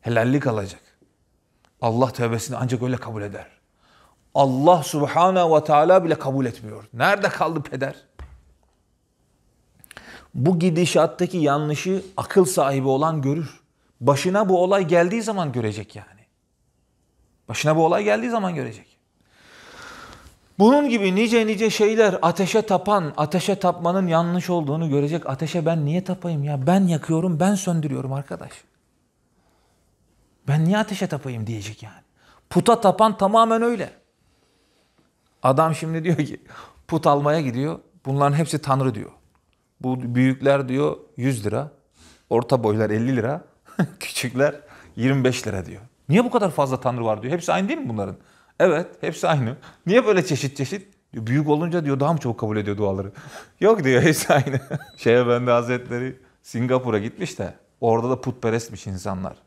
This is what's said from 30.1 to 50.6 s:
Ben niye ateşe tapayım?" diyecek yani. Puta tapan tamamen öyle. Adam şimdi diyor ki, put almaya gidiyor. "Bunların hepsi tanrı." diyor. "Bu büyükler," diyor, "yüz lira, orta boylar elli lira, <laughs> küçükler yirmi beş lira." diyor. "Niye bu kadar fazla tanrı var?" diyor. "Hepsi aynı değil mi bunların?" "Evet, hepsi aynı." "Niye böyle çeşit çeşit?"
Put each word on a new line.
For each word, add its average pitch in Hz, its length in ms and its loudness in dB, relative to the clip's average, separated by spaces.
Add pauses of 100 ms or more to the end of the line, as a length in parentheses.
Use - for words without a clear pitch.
Ben 151 160 2
niye 190 140 2
ateşe 208 280 -4
tapayım?" 127 400 -8
diyecek 107 360 -10
yani. - 200 -20 (480)
Puta 226 300 4
tapan 208 360 4
tamamen 226 460 2
öyle. 233 280 -4 (1500)
Adam 151 320 2
şimdi 160 300 -6
diyor 165 120 2
ki, - 240 -4 (480)
put - 180 0
almaya 147 340 2
gidiyor. 139 380 -4 (280)
"Bunların 143 300 2
hepsi 151 260 -2
tanrı." 135 320 0
diyor. 101 160 -10 (680)
"Bu 127 340 -4
büyükler," 131 540 2
diyor, 143 280 -2 (200)
"yüz 120 300 -2
lira, 123 240 -4 (600)
orta 117 320 2
boylar 107 280 0
elli 117 260 -2
lira, 127 280 -4 (260)
<laughs> - 300 -4
küçükler 131 540 -2 (420)
yirmi 131 280 0
beş 127 220 0
lira." 98 200 -6
diyor. 92 140 -16 (280)
"Niye 196 160 4
bu 247 60 -4
kadar 202 200 0
fazla 131 300 -2
tanrı 120 240 -4
var?" 107 180 0
diyor. 127 100 -4
"Hepsi 170 200 -4
aynı 190 160 -2
değil 311 120 -6
mi 269 80 -8
bunların?" 107 280 -6 (440)
"Evet, 170 260 2 (140)
hepsi 170 280 -4
aynı." 135 280 0 (300)
"Niye 214 200 4
böyle 190 200 2
çeşit 139 300 -4
çeşit?" 190 320 -8 (240)